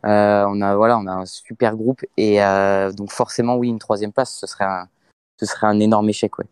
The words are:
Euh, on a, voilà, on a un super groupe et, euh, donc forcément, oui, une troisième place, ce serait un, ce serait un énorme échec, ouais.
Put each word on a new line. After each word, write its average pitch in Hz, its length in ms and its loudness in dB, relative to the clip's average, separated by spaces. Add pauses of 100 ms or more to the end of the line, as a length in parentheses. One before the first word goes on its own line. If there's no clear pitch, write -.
Euh, 104 440 4
on 101 120 -4
a, 101 140 0
voilà, 113 240 4
on 101 80 -6
a 92 60 -6
un 92 140 -6
super 110 500 -4
groupe 117 240 -2 (160)
et, 104 260 4
euh, 98 480 2
donc 101 220 -10
forcément, 120 420 -2
oui, 123 140 -2
une 113 100 -4
troisième 104 340 -4
place, - 240 -4
ce - 120 -12
serait - 160 -6
un, 95 240 -6 (500)
ce 110 80 -4
serait - 220 0
un 104 100 4
énorme 107 320 4
échec, - 280 -4
ouais. - 140 -8